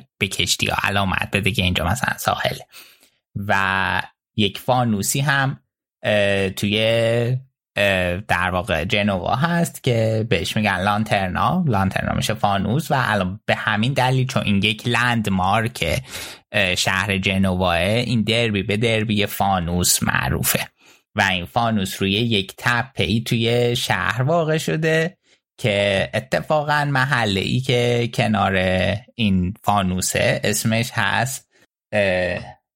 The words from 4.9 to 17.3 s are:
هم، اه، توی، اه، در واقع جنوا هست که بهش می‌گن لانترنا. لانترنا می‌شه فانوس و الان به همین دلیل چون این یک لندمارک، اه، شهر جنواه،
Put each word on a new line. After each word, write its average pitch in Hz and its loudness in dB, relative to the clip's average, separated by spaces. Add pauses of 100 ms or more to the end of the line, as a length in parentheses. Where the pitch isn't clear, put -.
هم، 139 -2 (420)
اه، 101 2
توی، 101 0 (1000)
اه، 92 2
در 90 0
واقع 87 0
جنوا 98 0
هست 165 0
که 113 0
بهش 92 -2
می‌گن 104 2
لانترنا. 104 0
لانترنا 98 0
می‌شه - -2
فانوس 101 -2
و 147 2
الان 104 -2
به 113 0
همین 110 0
دلیل 127 2
چون 120 -4
این 98 2
یک 107 0
لندمارک، 113 0 (500)
اه، 95 2
شهر 95 0
جنواه، 95 2